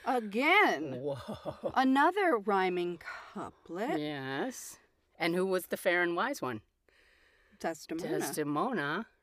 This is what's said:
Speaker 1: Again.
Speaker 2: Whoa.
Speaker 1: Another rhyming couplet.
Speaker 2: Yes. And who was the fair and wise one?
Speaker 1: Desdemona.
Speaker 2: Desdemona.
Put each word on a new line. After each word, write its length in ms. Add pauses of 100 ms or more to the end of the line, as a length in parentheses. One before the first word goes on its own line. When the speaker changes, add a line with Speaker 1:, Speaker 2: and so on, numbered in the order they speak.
Speaker 1:
Again. 960
Speaker 2:
Whoa. 720
Speaker 1:
Another 640
rhyming 640
couplet. 1000
Speaker 2:
Yes. 800 (380)
And 200
who 100
was 200
the 100
fair 260
and 140
wise 260
one? 180 (1000)
Speaker 1:
Desdemona. 580
Speaker 2:
Desdemona. 880 (160)